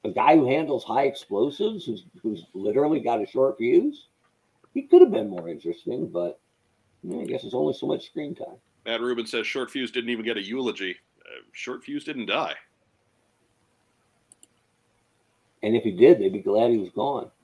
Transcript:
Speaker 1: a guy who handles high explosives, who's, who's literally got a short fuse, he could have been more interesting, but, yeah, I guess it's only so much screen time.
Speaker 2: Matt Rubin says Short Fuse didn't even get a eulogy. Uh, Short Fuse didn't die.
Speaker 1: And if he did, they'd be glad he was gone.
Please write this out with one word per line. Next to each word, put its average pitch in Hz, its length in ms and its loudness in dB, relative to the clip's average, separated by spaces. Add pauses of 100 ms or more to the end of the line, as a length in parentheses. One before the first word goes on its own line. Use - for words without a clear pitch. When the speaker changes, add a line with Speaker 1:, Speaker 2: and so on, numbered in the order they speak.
Speaker 1:
a 107 60 -4
guy 160 260 4
who 135 100 6
handles 143 380 0
high 123 200 0
explosives, 143 800 -2
who's, 107 200 -10 (180)
who's 104 320 -6
literally 127 460 0
got 117 200 -2
a 101 60 -4
short 131 320 0
fuse, 175 480 2 (680)
he 269 100 -4
could 349 200 8
have 262 80 8
been - 180 -2
more 170 200 -10
interesting, 82 600 -6
but, 87 300 -4 (640)
yeah, 226 200 -8
I - 20 -8
guess 127 200 -6
it's 123 100 -12
only 147 200 0
so - 120 -8
much 143 200 -4
screen 147 280 -10
time. - 220 -16 (300)
Speaker 2:
Matt 113 140 -4
Rubin 120 260 -4
says 117 200 -4
Short 127 240 -6
Fuse 131 200 -6
didn't 120 200 -4
even 113 140 -6
get 113 120 -2
a 104 60 -6
eulogy. 101 520 -6 (260)
Uh, - 220 -20 (100)
Short - 320 -12
Fuse 143 200 -10
didn't 131 220 -8
die. 101 280 -2 (3000)
Speaker 1:
And 110 120 0
if 117 80 2
he 110 80 0
did, 113 300 8
they'd 95 120 2
be 98 60 -6
glad 107 320 2
he 113 80 2
was 90 120 -6
gone. 123 400 -4 (140)